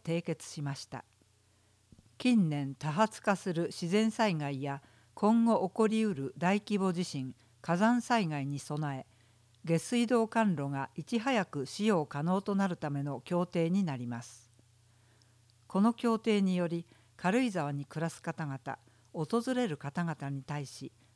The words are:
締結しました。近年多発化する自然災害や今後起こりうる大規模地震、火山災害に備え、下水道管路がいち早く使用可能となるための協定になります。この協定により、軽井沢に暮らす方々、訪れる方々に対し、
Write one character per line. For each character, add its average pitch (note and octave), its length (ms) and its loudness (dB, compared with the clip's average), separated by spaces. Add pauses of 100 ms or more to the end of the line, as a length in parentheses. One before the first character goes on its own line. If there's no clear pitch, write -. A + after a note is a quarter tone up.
締 E3 160 0
結 E3 260 -6
し - 140 -12
ま C#3+ 140 -4
し - 100 -12
た。 - 220 -14 (1120)
近 A3 320 4
年 C#3 240 -2
多 D3+ 180 -4
発 G#3+ 300 0
化 G3+ 120 2
す F3+ 200 -4
る E3+ 140 0
自 - 200 -6
然 G#3+ 220 2
災 G#3+ 240 0
害 C#3+ 280 -4
や C#3 200 -6 (340)
今 A3+ 300 4
後 G#3+ 200 4
起 F3+ 80 -6
こ A3 120 4
り A3 160 2
う G#3+ 100 2
る C3+ 240 -6
大 F#3 240 2
規 G3+ 180 -2
模 F#3+ 140 2
地 F3 100 -2
震、 C3 320 -6 (280)
火 E3+ 160 0
山 A#3 240 4
災 A3+ 240 2
害 C#3+ 200 -2
に C#3+ 120 -4
備 D3 400 -4
え、 - 80 -14 (580)
下 E3 140 2
水 A#3+ 280 0
道 A3+ 220 2
管 A3 260 2
路 C#3 140 -2
が C3+ 260 -4
い D#3+ 100 -8
ち A#3+ 140 -2
早 A3+ 280 2
く C#3+ 180 -6
使 - 220 -4
用 F#3 180 4
可 C#3+ 180 -6
能 F#3 200 2
と G3+ 120 -2
な G3 140 2
る F3 80 -2
た D3+ 140 -4
め C#3+ 120 -2
の C#3 220 -6
協 F3 220 0
定 E3+ 240 0
に G3 120 2
な D3+ 140 -2
り A#2+ 100 -6
ま A#2+ 140 -6
す。 - 320 -20 (1120)
こ F#3+ 140 2
の A3+ 140 6
協 A3+ 240 0
定 G#3 240 2
に F#3 120 2
よ F3 140 2
り、 E3+ 160 -4 (320)
軽 G#3 260 2
井 B3 80 0
沢 D3+ 220 -2
に C#3+ 140 -6
暮 D#3 160 -6
ら E3 80 -2
す - 100 -16
方 E3 240 -6
々、 C3+ 340 -8 (360)
訪 A3+ 400 -2
れ B3 120 0
る D3+ 120 -4
方 D3 260 -4
々 D3+ 240 -6
に C#3 140 -6
対 C#3+ 240 -6
し、 - 260 -14 (240)